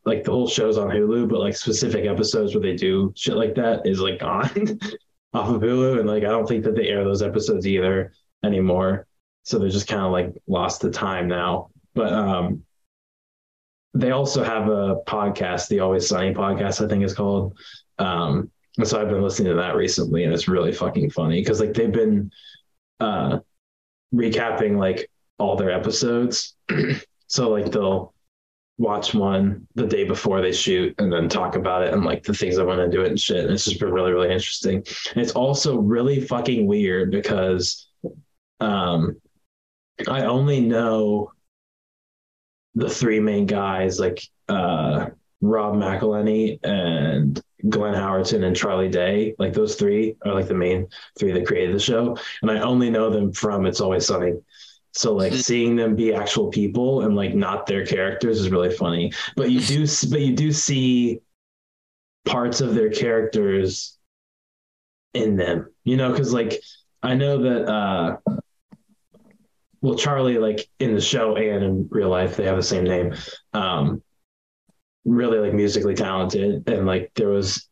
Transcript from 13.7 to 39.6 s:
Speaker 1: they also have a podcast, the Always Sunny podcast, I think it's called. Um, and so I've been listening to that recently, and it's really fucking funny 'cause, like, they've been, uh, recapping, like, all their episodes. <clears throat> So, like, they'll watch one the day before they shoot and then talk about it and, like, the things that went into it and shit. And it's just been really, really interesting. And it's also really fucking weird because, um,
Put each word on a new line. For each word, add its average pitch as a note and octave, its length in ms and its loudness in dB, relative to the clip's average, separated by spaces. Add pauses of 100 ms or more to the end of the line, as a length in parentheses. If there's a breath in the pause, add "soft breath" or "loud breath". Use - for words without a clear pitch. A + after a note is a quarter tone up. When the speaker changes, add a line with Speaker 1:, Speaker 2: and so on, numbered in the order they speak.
Speaker 1:
they B2+ 180 2
also C3+ 320 0
have A2 240 -2
a G2+ 280 0 (100)
podcast, G2+ 640 -4
the G2+ 120 2
Always F#2+ 260 2
Sunny F#2+ 260 0
podcast, G2 520 -2
I G#2 40 -2
think G2+ 140 0
it's F#2+ 120 -2
called. G2 440 -2 (400 loud breath)
Um, F2 520 -2 (280)
and A2+ 80 2
so A2 140 0
I've G#2 80 0
been G2 140 2
listening G2 280 0
to E2 60 2
that F2 180 0
recently, - 480 0
and E2 100 2
it's E2 140 -2
really F2+ 260 2
fucking - 380 -2
funny E2 340 0
'cause, G#2+ 160 0
like, G#2 140 0
they've A2+ 180 2
been, G#2 380 2 (680 loud breath)
uh, - 400 0 (720)
recapping, A2 640 0
like, F#2+ 320 0 (280)
all G2+ 180 0
their F#2+ 160 0
episodes. A#2 840 -2 (140)
<clears throat> - 360 -2 (280)
So, B2 180 0
like, G#2 200 0
they'll G2 420 0 (640)
watch G#2+ 380 -2
one G2 640 0
the A#2+ 100 0
day G2 160 0
before F#2+ 380 0
they F#2 100 2
shoot F2+ 480 0
and G2 140 2
then E2+ 160 0
talk - 260 -2
about F#2 300 -2
it F2 100 0
and, G2+ 100 2
like, E2+ 200 -2
the G#2 100 -2
things F#2 220 -2
that F#2 100 2
went F2+ 140 0
into F2+ 220 2
it F#2 80 2
and G2+ 100 0
shit. F2+ 240 0
And - 100 0
it's G2+ 120 -2
just G2 120 -4
been F#2+ 140 -2
really, F#2 180 2
really F2+ 220 2
interesting. - 460 -2
And - 440 -6
it's A2+ 80 -2
also C#3 460 0
really A#2+ 460 2
fucking A#2+ 440 0
weird G2 460 2
because, - 720 0 (720)
um, F2+ 600 -2 (880)